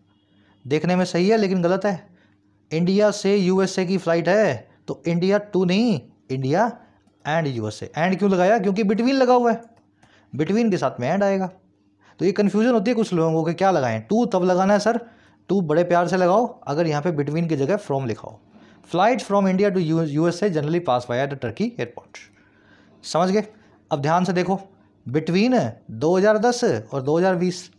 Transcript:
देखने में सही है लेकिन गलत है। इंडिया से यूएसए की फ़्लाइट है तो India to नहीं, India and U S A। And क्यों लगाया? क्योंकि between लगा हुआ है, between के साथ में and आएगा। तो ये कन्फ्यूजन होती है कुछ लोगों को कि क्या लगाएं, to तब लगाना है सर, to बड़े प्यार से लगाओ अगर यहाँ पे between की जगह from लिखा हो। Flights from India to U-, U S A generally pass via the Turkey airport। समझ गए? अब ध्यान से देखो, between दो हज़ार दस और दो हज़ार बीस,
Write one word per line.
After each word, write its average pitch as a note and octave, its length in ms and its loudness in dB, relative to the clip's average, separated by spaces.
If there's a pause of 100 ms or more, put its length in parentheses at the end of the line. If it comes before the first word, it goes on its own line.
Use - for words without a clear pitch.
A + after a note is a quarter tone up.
(640)
देखने D#3 320 0
में F#3 80 2
सही F3+ 240 0
है A3+ 80 4
लेकिन F#3+ 260 0
गलत F#3 220 0
है। G3 240 -4 (640)
इंडिया F#3+ 400 2
से G3+ 260 0
यूएसए F#3+ 500 0
की F#3+ 120 0
फ़्लाइट E3+ 300 0
है F#3 400 0 (200)
तो - 200 -10
India F#3 320 0 (140)
to F#3 120 0
नहीं, G3 340 0 (320)
India C#3+ 380 0 (540)
and D#3 300 -2
U G#2+ 160 -6
S - 120 -12
A। - 140 -10
And F3 220 0
क्यों G3+ 120 2
लगाया? F#3+ 280 4
क्योंकि G3 260 0
between A3+ 300 0
लगा B3+ 200 4
हुआ A#3+ 180 4
है, - 100 -6 (680)
between G3+ 380 0
के F3 60 2
साथ C3 240 -4
में B2 120 -2
and G3 100 0
आएगा। F#3+ 280 0 (720)
तो D#3 40 0
ये F#3+ 80 2
कन्फ्यूजन G#3 400 2
होती A3 180 0
है B3 40 0
कुछ A3 180 -2
लोगों E3 200 2
को D#3+ 120 0
कि E3 100 -2
क्या F#3+ 160 2
लगाएं, A#2+ 380 0
to A#3 240 2
तब F#3 120 0
लगाना F#3 280 2
है G3+ 80 4
सर, A#3 200 0 (480)
to G3 140 0
बड़े D#3 220 2
प्यार E3+ 240 2
से F#3 80 -2
लगाओ F#3 300 2 (200)
अगर D#3 200 -2
यहाँ D3 160 -2
पे F3 120 -2
between D3+ 340 -2
की D#3+ 80 -2
जगह C#3+ 300 0
from C3+ 200 -4
लिखा G#2+ 220 -8
हो। - 120 -20 (500)
Flights G#3 360 0
from G3+ 220 2
India F#3+ 240 2
to F#3 100 0
U-, D#3+ 320 0
U E3 160 2
S F3 120 -6
A G#3 80 0
generally D#3 360 -2
pass B2 240 0
via B2+ 160 0
the C#3 160 -10
Turkey B2 340 -4
airport। - 460 -12 (840)
समझ F3+ 260 0
गए? G#3 140 0 (460)
अब C#3+ 120 -4
ध्यान E3 220 2
से F#3+ 80 -2
देखो, F3+ 280 -2 (460)
between F3 520 0 (340)
दो D3+ 240 0
हज़ार G#3+ 220 4
दस A#3+ 260 0
और C3+ 380 -2
दो D3 160 0
हज़ार F#3 180 2
बीस, F3+ 220 -2 (200)